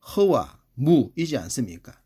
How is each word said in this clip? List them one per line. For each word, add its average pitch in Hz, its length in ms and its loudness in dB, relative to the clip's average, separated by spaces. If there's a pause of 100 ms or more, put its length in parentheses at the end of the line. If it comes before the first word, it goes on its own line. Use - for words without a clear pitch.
(160)
허와 170 440 0 (140)
무이지 151 640 0
않습니까? 92 680 -8